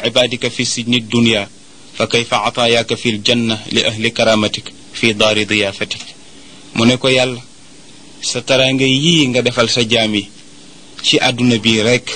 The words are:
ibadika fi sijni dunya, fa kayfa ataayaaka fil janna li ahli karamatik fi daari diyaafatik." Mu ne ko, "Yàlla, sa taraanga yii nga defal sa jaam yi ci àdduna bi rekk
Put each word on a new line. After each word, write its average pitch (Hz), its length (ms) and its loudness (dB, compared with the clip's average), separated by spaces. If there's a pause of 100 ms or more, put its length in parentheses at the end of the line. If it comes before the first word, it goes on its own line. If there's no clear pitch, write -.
ibadika 123 440 0
fi 123 160 -4
sijni 120 340 -2
dunya, 113 480 0 (460)
fa 110 120 -2
kayfa 117 400 0
ataayaaka 117 500 0
fil 107 280 -2
janna 117 340 0 (120)
li 110 140 0
ahli 110 280 -2
karamatik 107 600 0 (200)
fi 113 220 0
daari 107 320 0
diyaafatik." 101 540 -2 (760)
Mu 113 100 2
ne 123 120 4
ko, 131 120 0
"Yàlla, 127 320 0 (840)
sa - 200 -6
taraanga 131 420 2
yii 143 440 4
nga 123 140 0
defal 120 260 0
sa 117 200 0
jaam 110 260 0
yi 98 140 -2 (760)
ci - 160 2
àdduna 123 400 2
bi 110 240 2
rekk 120 340 0